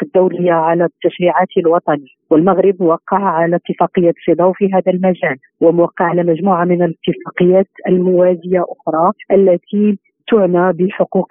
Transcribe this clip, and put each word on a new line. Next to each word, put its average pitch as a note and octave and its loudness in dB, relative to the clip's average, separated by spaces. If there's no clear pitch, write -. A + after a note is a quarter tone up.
الدولية F3+ 0
على E3+ 0
التشريعات F3 -2
الوطنية، D#3+ -2
والمغرب F3+ 2
وقع E3+ -2
على E3+ -2
اتفاقية F3 -2
سيداو F3 2
في G3 -2
هذا F#3 0
المجال، F3+ -2
وموقع E3+ 2
على F3 0
مجموعة F3 0
من F3 0
الاتفاقيات F3+ 0
الموازية F3+ 0
أخرى E3 -2
التي G3 2
تعنى F#3 2
بحقوق F#3 -4